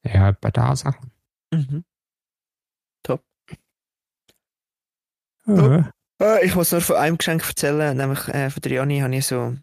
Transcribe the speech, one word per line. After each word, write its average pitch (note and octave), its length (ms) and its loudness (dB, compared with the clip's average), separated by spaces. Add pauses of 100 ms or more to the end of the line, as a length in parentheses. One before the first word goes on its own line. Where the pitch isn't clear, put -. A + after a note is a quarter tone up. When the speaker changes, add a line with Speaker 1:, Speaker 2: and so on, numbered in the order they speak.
Speaker 1:
Ja, G2 260 4
etwa G#2 200 -2
da B2+ 260 0
Sachen. C#3 340 -8 (420)
Speaker 2:
Mhm. D3 320 -4 (1160)
Top. - 200 -4 (2250)
Speaker 1:
Ja. D#3+ 440 4 (300)
Speaker 2:
Oh, - 40 2
äh, G#3+ 220 4
ich F#3 80 0
muss F3 180 0
nur E3+ 80 0
von E3+ 160 0
einem E3 220 0
Geschenk D#3+ 280 -2
erzählen, D3 500 -2
nämlich, C3+ 320 -4
äh, C3+ 220 -2
von C#3+ 120 -12
der C3+ 100 -4
Jani C#3 280 -2
habe C3 160 -2
ich C3+ 100 -2
so B2 360 -4